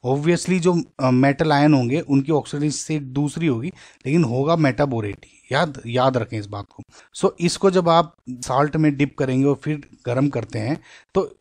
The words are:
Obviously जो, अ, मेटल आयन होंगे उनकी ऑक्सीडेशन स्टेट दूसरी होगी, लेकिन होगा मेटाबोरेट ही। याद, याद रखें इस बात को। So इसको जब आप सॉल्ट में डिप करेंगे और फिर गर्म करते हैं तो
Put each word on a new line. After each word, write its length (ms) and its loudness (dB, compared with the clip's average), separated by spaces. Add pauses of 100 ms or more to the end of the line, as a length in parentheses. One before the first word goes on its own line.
Obviously 560 0
जो, 220 2 (180)
अ, 100 2
मेटल 420 2
आयन 220 6
होंगे 260 0
उनकी 320 0
ऑक्सीडेशन 440 -2
स्टेट 260 -6
दूसरी 440 -4
होगी, 220 -2 (380)
लेकिन 180 2
होगा 320 0
मेटाबोरेट 680 -2
ही। 80 -20 (200)
याद, 340 -2
याद 300 2
रखें 220 -4
इस 80 -10
बात 240 -12
को। 120 -20 (340)
So 140 0 (100)
इसको 300 2
जब 180 2
आप 260 2 (160)
सॉल्ट 460 -2
में 200 2
डिप 220 -2
करेंगे 260 0
और 100 4
फिर 340 -8 (180)
गर्म 220 0
करते 300 -6
हैं 200 -4 (360)
तो 80 2 (180)